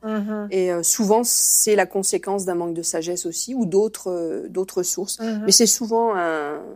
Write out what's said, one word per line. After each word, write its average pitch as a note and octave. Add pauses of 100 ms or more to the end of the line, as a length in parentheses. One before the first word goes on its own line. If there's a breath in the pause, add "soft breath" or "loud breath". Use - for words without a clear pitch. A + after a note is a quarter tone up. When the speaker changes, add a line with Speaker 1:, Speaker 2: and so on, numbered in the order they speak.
Speaker 1:
Mhm. G#3+
Speaker 2:
Et, F#3
euh, E3+
souvent, G#3+
c'est -
la F#3+
conséquence G3
d'un F#3
manque E3+
de E3
sagesse E3+
aussi F3+
ou A#3+
d'autres, G3
euh, E3
d'autres F#3
sources. -
Speaker 1:
Mhm. A3
Speaker 2:
Mais G3
c'est A3+
souvent A3+
un, D#3 (160)